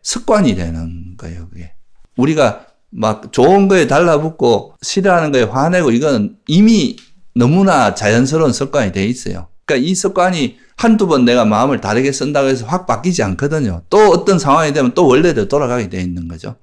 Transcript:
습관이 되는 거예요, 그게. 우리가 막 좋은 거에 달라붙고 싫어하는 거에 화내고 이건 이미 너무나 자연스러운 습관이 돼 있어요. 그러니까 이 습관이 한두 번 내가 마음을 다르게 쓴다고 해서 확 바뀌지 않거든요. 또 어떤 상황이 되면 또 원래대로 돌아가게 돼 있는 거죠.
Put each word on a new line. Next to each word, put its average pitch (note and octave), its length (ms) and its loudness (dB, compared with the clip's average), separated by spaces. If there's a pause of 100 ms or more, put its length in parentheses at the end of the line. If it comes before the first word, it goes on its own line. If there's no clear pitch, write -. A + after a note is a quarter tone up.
습관이 G3+ 540 -2
되는 E2+ 600 -8
거예요, E2+ 320 -16
그게. F2 240 -18 (440)
우리가 C3+ 480 0 (240)
막 G#2+ 420 -6
좋은 F#3+ 360 4
거에 F#3 200 2
달라붙고 D3 920 0
싫어하는 F3 500 0
거에 C3 120 2
화내고 C#3+ 480 0
이건 A#2+ 460 0 (100)
이미 G3 480 2 (400)
너무나 C#3+ 580 2
자연스러운 C3 580 0
습관이 C3+ 400 -2
돼 F#2+ 140 -2
있어요. G2+ 420 -8 (180)
그러니까 C#3 220 -2
이 F#3 80 -2
습관이 F3+ 640 -2 (200)
한두 G#3+ 300 2
번 C3+ 180 2
내가 A#2+ 200 4
마음을 A2+ 360 0
다르게 A#2+ 300 0
쓴다고 C#3 360 -2
해서 B2+ 180 -2
확 F3 200 -6
바뀌지 B2 380 -2
않거든요. G#2+ 680 -4
또 G#3 220 6
어떤 F3 280 2
상황이 D3 340 0
되면 C3 200 0
또 E3+ 140 2
원래대로 C3+ 400 2
돌아가게 B2 420 -2
돼 F#2 120 -8
있는 F2 260 -6
거죠. E2+ 360 -12